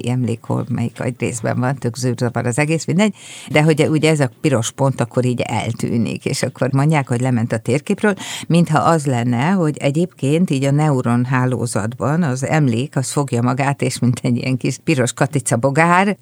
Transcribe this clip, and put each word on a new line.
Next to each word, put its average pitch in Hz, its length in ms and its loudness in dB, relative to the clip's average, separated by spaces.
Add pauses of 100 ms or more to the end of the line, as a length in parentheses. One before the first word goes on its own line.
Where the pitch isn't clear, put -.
emlék 120 360 -2
hol, 120 260 -4
melyik 117 300 -4
agyrészben 120 600 -4
van, 127 160 -2
tök 120 200 -4
zűrzavar 120 500 -2
az 120 140 -2
egész, 151 260 -2
mindegy. 196 280 2 (380)
De 147 120 4
hogy 151 260 4
ugye 156 200 2
ez 156 100 2
a 131 100 2 (120)
piros 127 300 0
pont 135 300 0
akkor 120 240 0
így 123 160 -2
eltűnik, 113 840 -2
és - 180 -2
akkor - 300 -2
mondják, 139 340 2
hogy 120 140 -2
lement 123 320 0
a 117 40 0
térképről, 151 560 0 (340)
mintha 160 320 4
az 156 260 2
lenne, 123 440 0
hogy 170 280 0
egyébként 151 720 0
így 135 140 0
a 139 80 0
neuron 127 540 2
hálózatban 127 1000 -2
az 131 220 -2
emlék, 135 500 0
az 131 160 -2
fogja 131 300 -2
magát, 131 400 0
és 127 180 -2
mint 120 240 2
egy 123 140 0
ilyen 131 200 -2
kis 135 260 -4
piros 135 300 0
katica - 440 0
bogár, 170 640 2